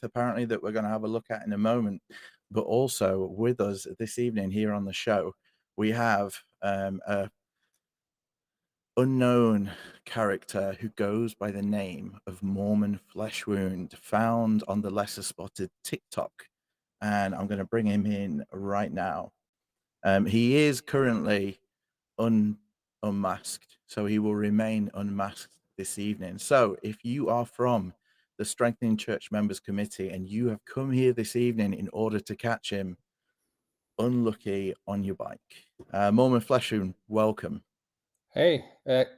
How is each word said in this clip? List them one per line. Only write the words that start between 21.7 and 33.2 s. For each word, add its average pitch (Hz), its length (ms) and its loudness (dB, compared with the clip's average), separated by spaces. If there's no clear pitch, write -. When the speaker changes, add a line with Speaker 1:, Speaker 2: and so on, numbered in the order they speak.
Speaker 1:
un-, 107 400 4
unmasked, 101 760 -4
so 104 180 -4
he 107 140 2
will 107 160 2
remain 107 580 2
unmasked 101 640 -6
this 95 200 -8
evening. 101 400 -6
So 117 460 4
if 107 200 -8
you 123 260 -4
are 120 160 0
from 117 480 0
the 104 80 -4
Strengthening 117 520 0
Church - 340 -6
Members 104 280 0
Committee 101 500 -6
and 92 180 -8
you 113 220 0
have 107 160 -6
come 135 260 -4
here 127 200 6
this 117 240 -2
evening 113 380 2
in 98 180 -6
order 107 280 0
to 101 160 -10
catch - 340 -4
him, 95 280 -6